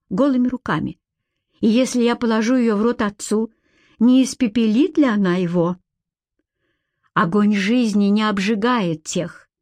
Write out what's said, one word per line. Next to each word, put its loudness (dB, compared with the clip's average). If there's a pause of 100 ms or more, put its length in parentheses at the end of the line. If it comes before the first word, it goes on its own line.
голыми 0
руками? -6 (600)
И 0
если 0
я 0
положу 0
ее 2
в 0
рот -2
отцу, -4 (480)
не 4
испепелит 0
ли 4
она 2
его?" -2 (1400)
"Огонь 0
жизни 0
не 2
обжигает -2
тех, -8 (120)